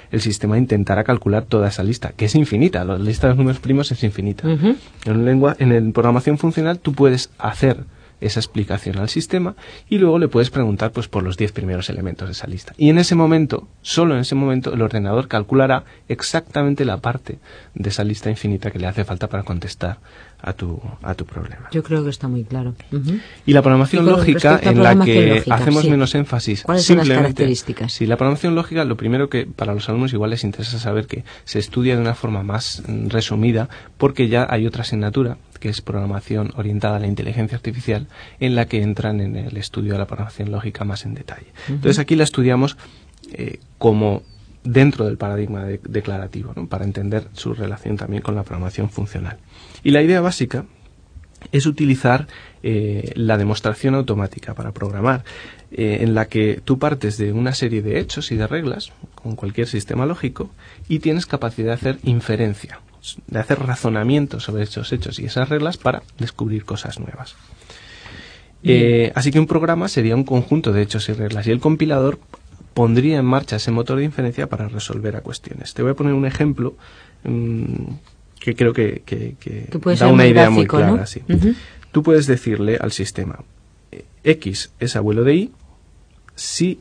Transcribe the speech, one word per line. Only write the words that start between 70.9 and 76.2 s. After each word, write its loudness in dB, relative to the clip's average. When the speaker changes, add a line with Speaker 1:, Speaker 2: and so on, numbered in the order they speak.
Speaker 1:
y -2
reglas -4
y 2
el 0
compilador 2
pondría 4
en 2
marcha 0
ese -4
motor -2
de 0
inferencia -4
para -6
resolver -6
a -8
cuestiones. -14
Te -4
voy 2
a 0
poner 0
un 2